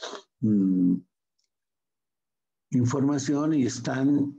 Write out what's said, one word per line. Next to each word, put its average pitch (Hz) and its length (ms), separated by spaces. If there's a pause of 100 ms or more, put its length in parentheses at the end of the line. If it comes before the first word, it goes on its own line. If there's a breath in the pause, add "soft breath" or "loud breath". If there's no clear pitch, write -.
(400 loud breath)
mm, 95 540 (1800)
información 143 800
y 131 140
están, 135 720